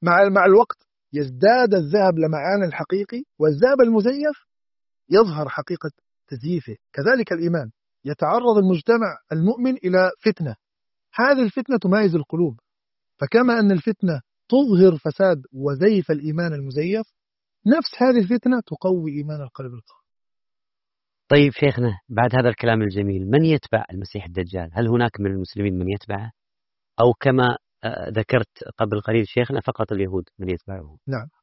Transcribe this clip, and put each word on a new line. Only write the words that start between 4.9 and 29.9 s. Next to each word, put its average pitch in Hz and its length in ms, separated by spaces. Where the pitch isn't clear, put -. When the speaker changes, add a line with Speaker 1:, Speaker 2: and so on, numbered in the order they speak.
Speaker 1:
يظهر 156 400
حقيقة 156 420
تزييفه. 135 480
كذلك 220 380
الإيمان، 165 380
يتعرض 208 520
المجتمع 190 600
المؤمن 233 440
إلى 185 440
فتنة، 160 360
هذه 262 280
الفتنة 233 340
تميز 196 380
القلوب، 160 440
فكما 233 420
أن 202 120
الفتنة 180 500
تظهر 190 480
فساد 160 440
وزيف 147 580
الإيمان 156 420
المزيف، 147 520
نفس - 240
هذه 254 180
الفتنة 233 480
تقوي 165 440
إيمان 147 300
القلب 127 320
القوي. - 280
Speaker 2:
طيب 143 220
شيخنا، 123 400
بعد 120 260
هذا 123 140
الكلام 113 320
الجميل، 98 480
من 151 160
يتبع 143 460
المسيح 98 340
الدجال؟ 90 480
هل 113 140
هناك 120 320
من 98 120
المسلمين 95 460
من 92 120
يتبعه؟ 101 420
أو 120 180
كما، 127 380
آه، - 260
ذكرت 110 540
قبل 104 240
قليل 110 260
شيخنا، 127 340
فقط - 300